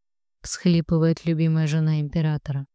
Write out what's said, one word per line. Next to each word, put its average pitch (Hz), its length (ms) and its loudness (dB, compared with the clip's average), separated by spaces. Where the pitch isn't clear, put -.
всхлипывает 165 840 0
любимая 160 440 0
жена 156 320 0
императора. 147 760 -4